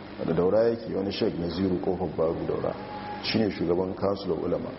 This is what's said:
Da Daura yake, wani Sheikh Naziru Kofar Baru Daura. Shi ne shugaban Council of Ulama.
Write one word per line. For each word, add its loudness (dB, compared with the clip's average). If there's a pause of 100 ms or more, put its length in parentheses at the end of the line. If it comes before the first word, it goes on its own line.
(260)
Da 0
Daura 4
yake, -2
wani 0
Sheikh 2
Naziru 2
Kofar 0
Baru 2
Daura. 0 (480)
Shi 0
ne 2
shugaban 0
Council 0
of 0
Ulama. -2